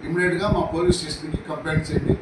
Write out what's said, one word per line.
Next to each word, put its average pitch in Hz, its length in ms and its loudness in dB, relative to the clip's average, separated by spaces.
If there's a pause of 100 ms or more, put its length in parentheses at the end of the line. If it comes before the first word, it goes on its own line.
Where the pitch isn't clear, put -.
ఇమ్మీడియట్గా 175 480 2
మా 175 140 4
పోలీస్ 175 340 2
స్టేషన్కి 156 400 -6 (100)
కంప్లైంట్ 156 420 -2
చేయండి - 300 0